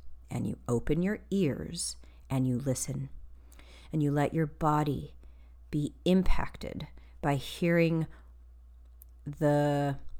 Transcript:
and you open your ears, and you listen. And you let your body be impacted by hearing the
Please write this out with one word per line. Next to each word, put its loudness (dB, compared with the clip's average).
and -4
you -4
open 2
your -2
ears, -2
and 0
you 0
listen. -4
And 2
you 2
let 2
your 2
body 0
be -2
impacted 2
by 2
hearing 2
the 2